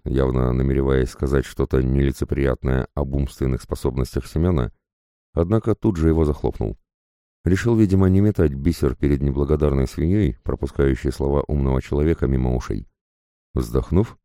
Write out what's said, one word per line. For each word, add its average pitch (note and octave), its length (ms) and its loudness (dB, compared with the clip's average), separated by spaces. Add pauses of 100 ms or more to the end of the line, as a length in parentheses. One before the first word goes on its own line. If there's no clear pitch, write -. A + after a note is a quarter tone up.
явно B1+ 480 0
намереваясь C2+ 580 0
сказать C2+ 360 -2
что-то - 360 -2
нелицеприятное C2+ 1120 -2
об C#2 220 -4
умственных C2 460 -4
способностях C2 680 -4
Семена, D#2 460 0 (600)
однако G#2 420 0
тут G#2+ 200 0
же D#2+ 140 2
его D#2+ 160 4
захлопнул. A1+ 520 -4 (680)
Решил, F#2+ 300 2
видимо, F#2+ 340 4
не F#2+ 100 4
метать F#2 340 2
бисер C#2 420 -2
перед C#2+ 260 0
неблагодарной C#2 640 0
свиньей, F2 560 0
пропускающей C2+ 680 -2
слова C#2+ 360 -2
умного C2+ 340 0
человека D2+ 460 0
мимо B1+ 280 0
ушей. G#1+ 320 -6 (640)
Вздохнув, C2 720 -2